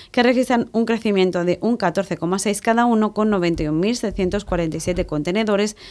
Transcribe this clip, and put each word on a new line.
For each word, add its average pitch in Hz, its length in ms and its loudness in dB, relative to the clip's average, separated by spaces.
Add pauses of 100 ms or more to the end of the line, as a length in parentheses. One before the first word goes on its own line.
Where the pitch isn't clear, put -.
(120)
que 247 120 2
registran 240 480 2
un 226 140 0
crecimiento 190 580 2
de 175 180 0
un 226 140 0
catorce 185 400 -2
coma 180 240 -2
seis 202 220 -2
cada 233 240 2
uno, 214 280 2
con 214 160 0
noventa 170 340 0
y 151 40 -2
un 156 140 0
mil 233 160 0
setecientos 196 480 -2
cuarenta 165 320 -2
y - 20 -8
siete 175 260 -2
contenedores 202 680 0 (160)